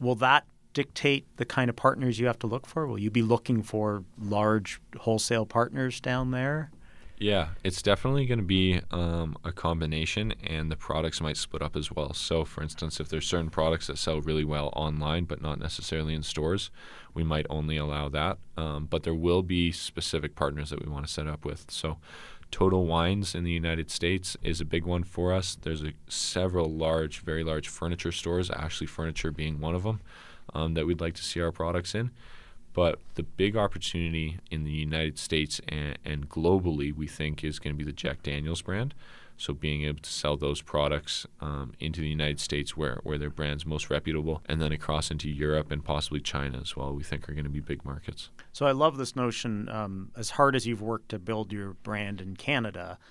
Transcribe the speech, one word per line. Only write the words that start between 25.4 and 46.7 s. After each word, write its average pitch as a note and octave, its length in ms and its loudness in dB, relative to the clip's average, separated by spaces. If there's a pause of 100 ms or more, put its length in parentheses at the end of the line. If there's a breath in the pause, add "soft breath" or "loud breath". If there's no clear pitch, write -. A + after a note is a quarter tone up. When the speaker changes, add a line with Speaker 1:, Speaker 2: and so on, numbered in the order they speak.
Speaker 2:
There's D#2+ 220 -2
a, D#2 100 -4 (160)
several F2+ 600 2
large, D#2+ 520 2
very D#2+ 240 -2
large D#2 240 -2
furniture E2+ 420 -2
stores, F2 380 0
Ashley - 380 -4
Furniture D#2+ 440 -2
being D#2 300 -2
one D#2+ 120 0
of F2+ 120 0
'em, A2 160 0 (520 loud breath)
um, D#2+ 200 0
that D#2+ 120 2
we'd E2+ 140 2
like E2+ 140 -2
to - 100 -10
see - 160 -4
our E2+ 140 2
products F2 420 -2
in. A#2+ 160 0 (640 loud breath)
But F2 260 4 (160)
the E2 80 -2
big G#2 320 2
opportunity E2+ 840 0 (100)
in D#2 160 -2
the D2 60 -2
United D#2 460 0
States - 520 0
and, D2 340 -4
and D2 240 -4
globally, E2 640 4
we D2 140 -4
think, D2+ 340 -4
is D2+ 160 -2
gonna D2 180 -4
be D2+ 100 -4
the D2 80 -4
Jack - 280 -4
Daniel's D2 400 -2
brand. A2+ 340 -2 (460 loud breath)
So - 140 -4
being D2 300 -2
able D2 160 -2
to - 200 -8
sell D2+ 160 2
those D2 240 0
products, D2 640 0 (140)
um, C#2+ 400 -6
into D#2+ 200 -4
the D#2 80 0
United D2+ 320 0
States C#2+ 380 -2
where, C#2+ 240 0
where D2+ 160 -4
their D2 140 -4
brand's D2 340 -2
most D#2 240 -2
reputable, D#2 560 0
and D#2 160 0
then D#2 100 2
across D#2 380 0
into D2+ 200 -2
Europe D2+ 420 2
and D2 120 -2
possibly D2 380 0
China C#2 400 -2
as - 140 -6